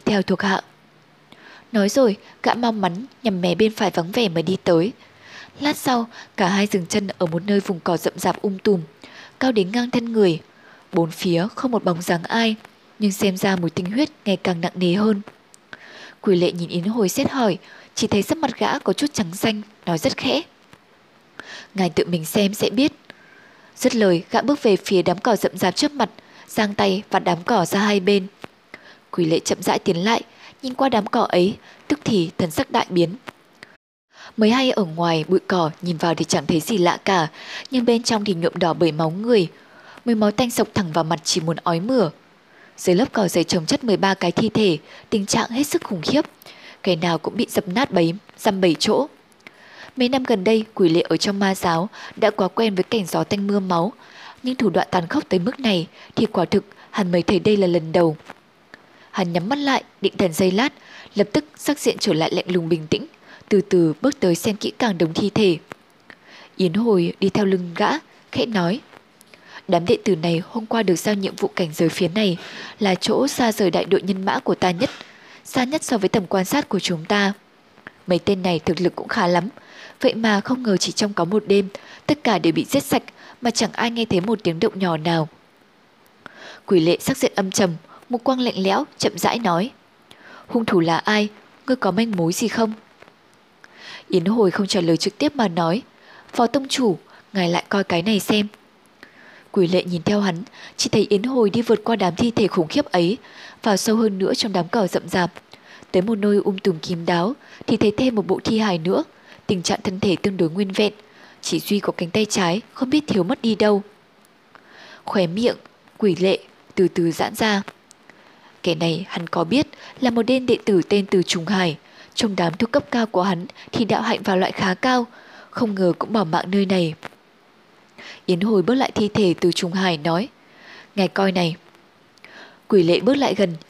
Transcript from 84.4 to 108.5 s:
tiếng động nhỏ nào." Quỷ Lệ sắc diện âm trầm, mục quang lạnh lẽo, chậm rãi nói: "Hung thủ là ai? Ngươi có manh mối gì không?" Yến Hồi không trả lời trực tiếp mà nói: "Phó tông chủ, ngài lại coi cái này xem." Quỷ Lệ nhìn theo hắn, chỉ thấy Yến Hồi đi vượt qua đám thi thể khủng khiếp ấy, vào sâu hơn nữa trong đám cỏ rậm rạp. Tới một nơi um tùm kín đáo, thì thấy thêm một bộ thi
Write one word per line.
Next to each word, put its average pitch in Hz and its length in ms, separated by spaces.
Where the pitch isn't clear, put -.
tiếng 165 160
động 214 200
nhỏ 175 180
nào." 160 320
Quỷ 185 140
Lệ 165 200
sắc - 180
diện - 180
âm 190 160
trầm, 190 180
mục 240 140
quang 254 160
lạnh 233 240
lẽo, 196 220
chậm - 200
rãi 202 220
nói: 220 320
"Hung 233 180
thủ 185 140
là 165 180
ai? 208 320
Ngươi 254 80
có 208 160
manh 226 200
mối 175 220
gì 233 140
không?" 220 260
Yến 170 160
Hồi 208 260
không 196 160
trả 196 140
lời 165 160
trực - 200
tiếp 294 180
mà 226 120
nói: 175 340
"Phó 240 140
tông 269 200
chủ, 220 300
ngài 180 160
lại 170 200
coi 196 140
cái 175 180
này 208 180
xem." 208 280
Quỷ 180 160
Lệ 180 160
nhìn 175 200
theo 208 180
hắn, 185 220
chỉ - 120
thấy 214 200
Yến 202 140
Hồi 247 260
đi 226 120
vượt 226 220
qua 233 120
đám 180 200
thi 240 160
thể 214 160
khủng 160 200
khiếp 285 180
ấy, 180 320
vào 202 140
sâu 220 180
hơn 214 240
nữa 196 140
trong 214 200
đám 175 140
cỏ 208 200
rậm 175 220
rạp. 175 220
Tới 185 100
một 214 160
nơi 202 280
um 196 120
tùm 170 220
kín 165 260
đáo, 180 280
thì 226 100
thấy 208 200
thêm 262 180
một 180 120
bộ 185 160
thi 220 160